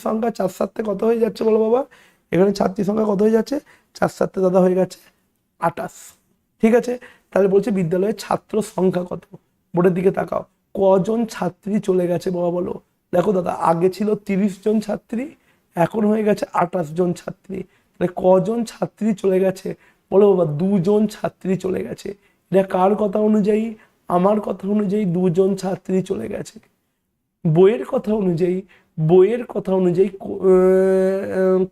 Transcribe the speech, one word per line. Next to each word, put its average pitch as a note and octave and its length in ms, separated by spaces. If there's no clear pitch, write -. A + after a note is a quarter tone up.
সংখ্যা A3 320
চার F#3+ 200
সাতে G#3+ 220
কত G3 180
হয়ে A#3 160
যাচ্ছে A3 240
বলো G#3+ 180
বাবা? A#3+ 160
এখানে F#3+ 260
ছাত্রীর F#3+ 300
সংখ্যা A3 220
কত F#3+ 140
হয়ে A3 120
যাচ্ছে? B3 200
চার - 200
সাতে - 280
দাদা F#3 200
হয়ে F#3 140
গেছে F3+ 200
আঠাশ, - 280
ঠিক A3 180
আছে? A#3+ 140
তাহলে G3 220
বলছে G3+ 240
বিদ্যালয়ের F#3 460
ছাত্র - 320
সংখ্যা F#3 360
কত? F3 140
বোর্ডের F3 240
দিকে F#3+ 200
তাকাও, - 260
কজন G3 400
ছাত্রী F#3 420
চলে F#3 240
গেছে F3 240
বাবা F3 220
বলো? F3+ 160
দেখো F3+ 240
দাদা, F3 160
আগে E3+ 240
ছিল G#3 140
তিরিশ G3 260
জন G#3+ 100
ছাত্রী, A3+ 380
এখন F3 260
হয়ে G#3+ 160
গেছে G3+ 160
আঠাশ F3 260
জন F3+ 100
ছাত্রী। - 360
তাহলে F3+ 160
কজন F#3+ 360
ছাত্রী - 380
চলে F#3+ 240
গেছে F#3 240
বলো G3 200
বাবা? F3+ 140
দুজন G3+ 400
ছাত্রী - 380
চলে - 240
গেছে। - 220
এটা F#3+ 120
কার F#3 160
কথা G#3+ 180
অনুযায়ী? G#3+ 360
আমার G3 200
কথা F#3+ 180
অনুযায়ী G#3 280
দুজন F#3 340
ছাত্রী F3+ 360
চলে - 240
গেছে। - 240
বইয়ের F#3+ 460
কথা A#3+ 200
অনুযায়ী, F3+ 360
বইয়ের F#3 460
কথা F#3+ 180
অনুযায়ী F#3 280
ক-, - 200
আহ, F#3+ 1160